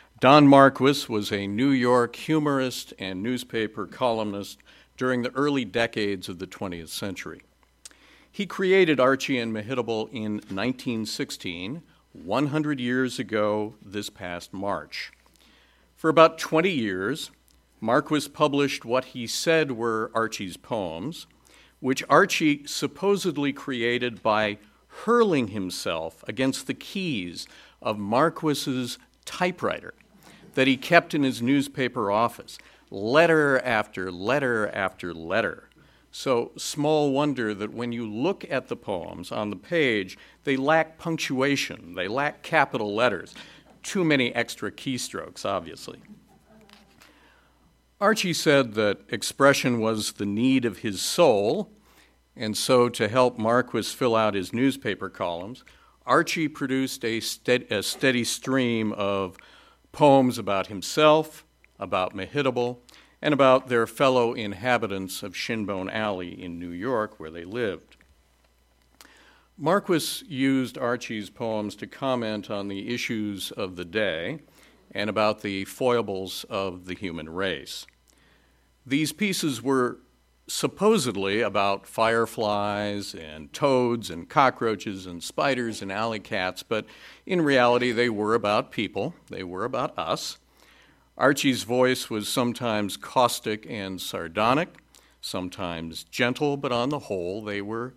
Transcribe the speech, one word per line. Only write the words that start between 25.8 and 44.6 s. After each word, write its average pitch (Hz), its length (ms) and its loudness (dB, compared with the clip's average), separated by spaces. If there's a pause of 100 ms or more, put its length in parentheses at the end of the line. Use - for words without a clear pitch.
against 131 400 -2
the 139 80 -2
keys 107 720 -6 (340)
of 110 160 -2
Marquis's 127 1000 0 (260)
typewriter 175 680 -4 (580)
that 131 140 4
he 131 100 4
kept 170 380 4
in 147 80 2
his 120 180 0
newspaper 127 720 0
office, 113 480 -2 (320)
letter 143 720 4
after 101 500 -2
letter 113 560 0
after 92 440 -4
letter. 85 560 -4 (440)
So 123 460 -2
small 147 540 0
wonder 127 440 0
that 95 180 -8
when 120 180 -6
you 117 160 -6
look 127 440 -4
at 127 160 -4
the 117 80 -8
poems 87 560 -8
on 110 180 -4
the 101 60 -6
page, 117 600 -2 (280)
they 139 120 0
lack 156 440 0
punctuation, 131 960 -2
they 90 120 -2
lack 139 360 -4
capital 131 500 0
letters. 104 400 0 (480)
Too 190 220 -2
many 135 320 2
extra 113 360 -4